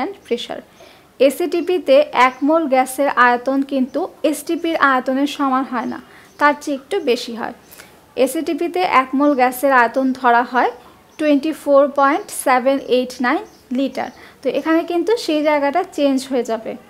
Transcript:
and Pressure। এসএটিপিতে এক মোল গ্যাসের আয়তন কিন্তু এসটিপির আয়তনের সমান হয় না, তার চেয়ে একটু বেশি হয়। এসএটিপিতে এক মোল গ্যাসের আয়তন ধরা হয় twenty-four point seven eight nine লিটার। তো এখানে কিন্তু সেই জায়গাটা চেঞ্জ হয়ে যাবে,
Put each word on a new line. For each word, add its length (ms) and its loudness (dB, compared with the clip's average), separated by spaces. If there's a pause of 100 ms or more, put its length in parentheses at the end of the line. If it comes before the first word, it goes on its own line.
and 100 -6 (140)
Pressure। 360 -6 (640)
এসএটিপিতে 720 0 (300)
এক 80 0 (140)
মোল 140 2 (120)
গ্যাসের 340 0 (180)
আয়তন 320 0 (120)
কিন্তু 300 -2 (300)
এসটিপির 460 -4 (140)
আয়তনের 460 0
সমান 360 0
হয় 200 -6
না, 60 -10 (420)
তার 220 4
চেয়ে 160 -6
একটু 180 -8 (140)
বেশি 300 -2
হয়। 140 -8 (680)
এসএটিপিতে 560 -2 (220)
এক 60 -8 (100)
মোল 220 4
গ্যাসের 400 0
আয়তন 260 0 (140)
ধরা 220 4 (100)
হয় 180 0 (480)
twenty-four 640 2 (160)
point 280 2 (200)
seven 300 2 (200)
eight 160 -2 (140)
nine 180 -2 (340)
লিটার। 320 -4 (320)
তো 40 -6 (120)
এখানে 220 0 (100)
কিন্তু 220 -2 (120)
সেই 240 0
জায়গাটা 320 0 (160)
চেঞ্জ 220 2 (120)
হয়ে 200 -2
যাবে, 220 -6 (180)